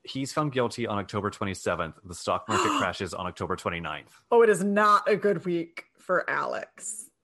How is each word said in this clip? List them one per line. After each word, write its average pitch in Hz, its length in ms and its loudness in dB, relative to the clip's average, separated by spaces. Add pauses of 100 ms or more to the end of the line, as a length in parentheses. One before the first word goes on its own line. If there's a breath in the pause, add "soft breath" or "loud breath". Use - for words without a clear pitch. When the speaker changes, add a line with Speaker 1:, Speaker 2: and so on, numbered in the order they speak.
Speaker 1:
He's 135 300 -6
found 151 200 0
guilty 120 340 0
on 104 120 -2
October 101 320 -2
twenty-seventh. 90 720 -4
The 87 100 -12
stock - 340 -2
market 107 200 0
Speaker 2:
<gasps> 98 100 0
Speaker 1:
crashes 92 340 -2
on 90 140 -6
October 90 300 -4
twenty-ninth. 82 560 -6 (180)
Speaker 2:
Oh, 240 120 8
it 226 60 8
is 185 160 4
not 208 440 4
a 208 80 4
good 180 280 2
week 170 400 -4 (140)
for - 320 0
Alex. - 800 -6 (140)